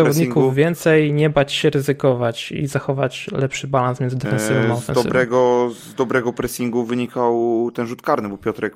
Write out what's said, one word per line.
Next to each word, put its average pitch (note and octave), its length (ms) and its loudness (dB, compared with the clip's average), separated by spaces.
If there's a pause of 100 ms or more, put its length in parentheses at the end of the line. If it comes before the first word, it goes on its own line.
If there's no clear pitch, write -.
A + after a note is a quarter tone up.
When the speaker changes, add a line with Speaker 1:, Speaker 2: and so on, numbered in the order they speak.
Speaker 1:
zawodników D3 300 2
Speaker 2:
pressingu. C3 180 4
Speaker 1:
więcej, D#3 600 2
nie D3+ 180 2
bać C#3+ 220 0
się - 180 0
ryzykować C3+ 840 0
i D3+ 140 -4
zachować C3+ 680 -4
lepszy C#3 360 -4
balans B2+ 320 0
między B2+ 160 -2
defensywą A2 440 0
a A2 40 2
Speaker 2:
E, A2+ 40 0
z - 20 2
Speaker 1:
ofensywą. A#2+ 320 0
Speaker 2:
dobrego, B2 720 2
z - 200 -20
dobrego B2 380 0
pressingu B2 520 -2
wynikał A#2+ 880 0
ten A#2+ 120 -4
rzut A#2+ 160 -10
karny, B2+ 260 -2
bo G2 100 -10
Piotrek G#2+ 380 -4